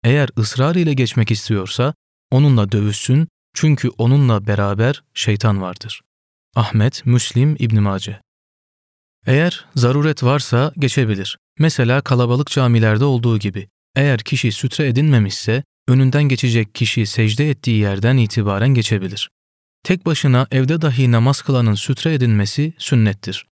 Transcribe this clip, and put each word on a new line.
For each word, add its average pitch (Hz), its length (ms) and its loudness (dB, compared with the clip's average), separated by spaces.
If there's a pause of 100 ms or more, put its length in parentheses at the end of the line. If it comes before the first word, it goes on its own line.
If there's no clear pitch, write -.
Eğer 135 340 2
ısrar 127 380 0
ile 165 180 0
geçmek 117 380 0
istiyorsa 110 640 -2 (380)
onunla 127 400 2
dövüşsün, 110 560 0 (260)
çünkü 147 360 0
onunla 117 580 2
beraber 104 560 -2 (100)
şeytan 101 480 -2
vardır." 90 400 -12 (540)
Ahmet, 110 500 -2
Müslim, 123 540 0
İbn 110 200 0
Mace. 98 420 -4 (1040)
Eğer 147 400 0 (100)
zaruret 139 480 0
varsa 131 560 0
geçebilir. 110 580 -2 (220)
Mesela 139 420 2
kalabalık 123 500 0
camilerde 117 540 2
olduğu 120 340 0
gibi. 98 280 -8 (280)
Eğer 135 240 2
kişi 127 320 -2
sütre 135 360 -4
edinmemişse, 123 760 2 (240)
önünden 131 360 2
geçecek 120 520 0
kişi 113 300 -2
secde 117 440 0
ettiği 117 280 -2
yerden 104 400 0
itibaren 104 520 0
geçebilir. 101 600 -2 (540)
Tek 185 220 -4
başına 135 460 2
evde 131 300 0
dahi 131 300 2
namaz 120 300 2
kılanın 117 320 0
sütre 156 400 -2
edinmesi 123 640 0
sünnettir. 104 680 0 (120)